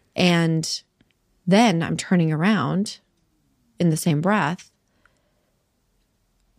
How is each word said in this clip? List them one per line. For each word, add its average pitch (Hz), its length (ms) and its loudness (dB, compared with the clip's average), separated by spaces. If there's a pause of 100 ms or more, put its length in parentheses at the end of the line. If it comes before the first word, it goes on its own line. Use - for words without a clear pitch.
(140)
And 165 680 0 (640)
then 185 360 4
I'm 160 140 -4
turning 170 360 0
around 170 680 -2 (840)
in 175 100 2
the 156 60 0
same 151 240 0
breath, 180 500 -2 (1900)